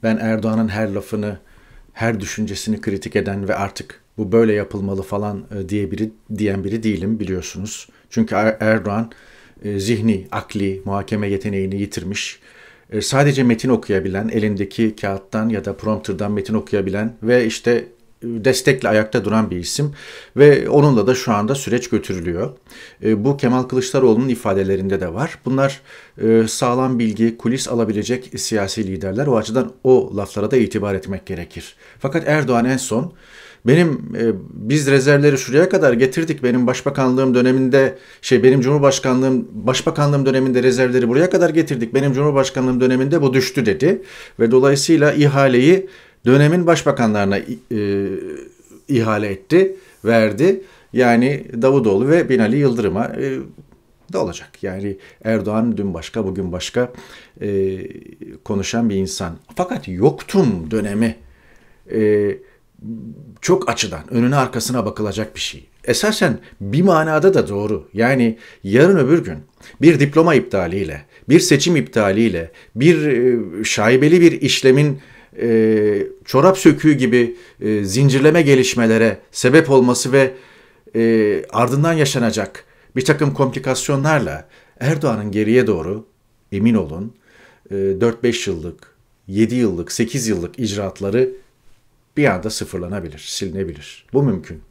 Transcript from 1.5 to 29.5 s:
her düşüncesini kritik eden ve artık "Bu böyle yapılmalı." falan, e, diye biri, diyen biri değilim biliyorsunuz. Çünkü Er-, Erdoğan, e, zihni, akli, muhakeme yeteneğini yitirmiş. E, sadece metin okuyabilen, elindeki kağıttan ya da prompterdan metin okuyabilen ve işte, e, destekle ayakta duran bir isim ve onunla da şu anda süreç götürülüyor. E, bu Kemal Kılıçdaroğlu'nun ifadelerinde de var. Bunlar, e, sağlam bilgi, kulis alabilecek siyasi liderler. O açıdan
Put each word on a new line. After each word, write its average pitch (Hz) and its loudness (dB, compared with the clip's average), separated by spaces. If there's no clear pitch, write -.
her 113 -4
düşüncesini 104 -6
kritik 101 -6
eden 98 -4
ve 95 -2
artık - -10
"Bu 101 -4
böyle 113 4
yapılmalı." 98 -4
falan, 101 -6
e, 95 -8
diye 101 -4
biri, 110 -4
diyen 98 -2
biri 110 -6
değilim 104 -2
biliyorsunuz. 92 -10
Çünkü 110 -2
Er-, 110 0
Erdoğan, 110 -2
e, 104 -6
zihni, 104 -2
akli, 98 -6
muhakeme 101 -4
yeteneğini 98 -4
yitirmiş. 98 -8
E, 107 -4
sadece 135 2
metin 120 0
okuyabilen, 101 -2
elindeki 107 -2
kağıttan 104 -6
ya 104 -4
da 98 -6
prompterdan 104 -6
metin 101 -4
okuyabilen 104 -4
ve 123 2
işte, 113 -2
e, 120 0
destekle 117 0
ayakta 107 0
duran 104 0
bir 90 -6
isim 143 -6
ve 139 6
onunla 135 4
da 127 4
şu 127 -4
anda 107 0
süreç 123 -4
götürülüyor. 92 -4
E, 107 0
bu 139 2
Kemal 127 0
Kılıçdaroğlu'nun 127 0
ifadelerinde 98 -2
de 87 -8
var. 139 -6
Bunlar, 135 -2
e, 113 4
sağlam 127 -2
bilgi, 113 0
kulis 131 -4
alabilecek 113 -4
siyasi 104 -4
liderler. 95 -4
O 131 2
açıdan 110 -2